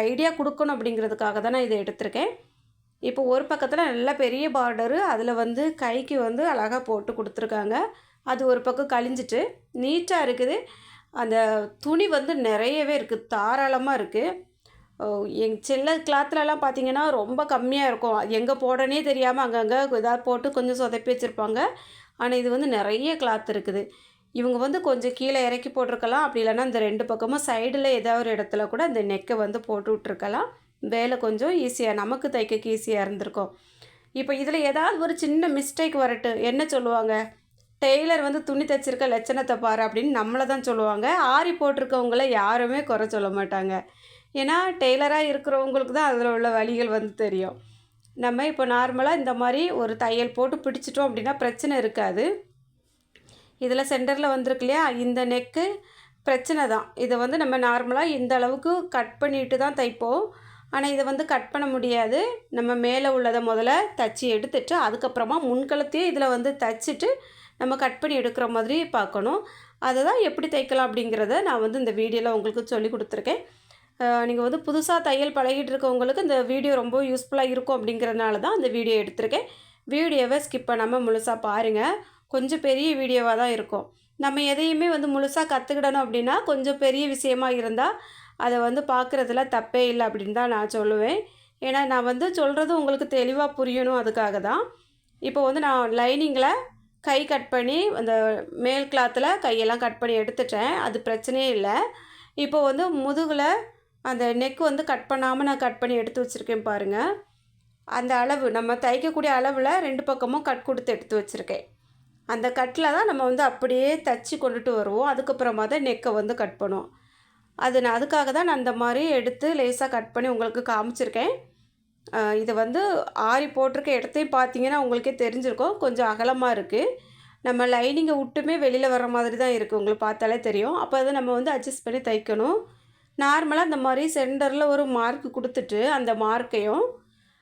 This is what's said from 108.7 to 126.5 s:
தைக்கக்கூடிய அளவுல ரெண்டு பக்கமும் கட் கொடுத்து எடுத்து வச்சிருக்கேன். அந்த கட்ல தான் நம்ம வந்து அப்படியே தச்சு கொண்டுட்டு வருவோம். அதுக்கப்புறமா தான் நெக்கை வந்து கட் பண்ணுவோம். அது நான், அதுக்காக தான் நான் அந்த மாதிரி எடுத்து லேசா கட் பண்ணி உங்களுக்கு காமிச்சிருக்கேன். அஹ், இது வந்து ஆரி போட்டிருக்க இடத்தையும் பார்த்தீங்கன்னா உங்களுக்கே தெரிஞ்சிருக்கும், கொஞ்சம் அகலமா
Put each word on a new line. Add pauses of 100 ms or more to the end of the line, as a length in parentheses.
தைக்கக்கூடிய
அளவுல (100)
ரெண்டு
பக்கமும்
கட்
கொடுத்து
எடுத்து
வச்சிருக்கேன். (640)
அந்த
கட்ல
தான்
நம்ம
வந்து
அப்படியே (100)
தச்சு
கொண்டுட்டு
வருவோம்.
அதுக்கப்புறமா
தான்
நெக்கை
வந்து
கட்
பண்ணுவோம். (680)
அது
நான்,
அதுக்காக
தான்
நான்
அந்த
மாதிரி
எடுத்து
லேசா
கட்
பண்ணி
உங்களுக்கு
காமிச்சிருக்கேன். (760)
அஹ்,
இது
வந்து (400)
ஆரி
போட்டிருக்க
இடத்தையும்
பார்த்தீங்கன்னா
உங்களுக்கே
தெரிஞ்சிருக்கும்,
கொஞ்சம்
அகலமா